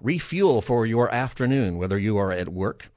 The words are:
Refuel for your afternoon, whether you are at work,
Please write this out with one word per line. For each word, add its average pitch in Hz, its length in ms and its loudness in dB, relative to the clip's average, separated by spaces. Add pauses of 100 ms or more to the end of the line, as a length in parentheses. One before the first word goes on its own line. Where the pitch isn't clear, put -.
Refuel 165 640 2
for 120 240 2
your 117 240 2
afternoon, 123 640 0
whether 92 220 -2
you 104 180 0
are 98 160 0
at 90 160 -4
work, 92 380 -6 (100)